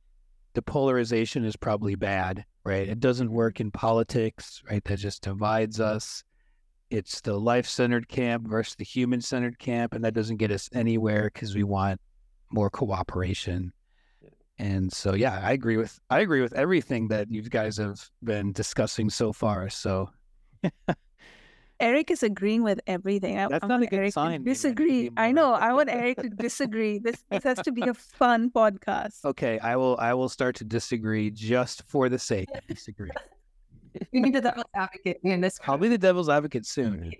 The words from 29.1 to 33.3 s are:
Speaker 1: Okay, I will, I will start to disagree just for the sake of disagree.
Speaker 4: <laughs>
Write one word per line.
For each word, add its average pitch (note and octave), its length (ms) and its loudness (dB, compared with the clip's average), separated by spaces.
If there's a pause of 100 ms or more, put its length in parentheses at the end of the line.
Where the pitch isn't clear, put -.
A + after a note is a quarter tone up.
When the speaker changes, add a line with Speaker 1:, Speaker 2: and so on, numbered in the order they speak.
Speaker 1:
Okay, C3 340 0
I A#2 180 0
will, B2+ 200 4
I A#2 160 2
will B2+ 160 2
start B2+ 280 0
to - 60 -10
disagree A2 680 0
just A2+ 560 0
for C3+ 200 2
the B2 120 0
sake G2 340 -2
of - 140 -12
disagree. - 480 -12
Speaker 4:
<laughs> - 40 -6 (920)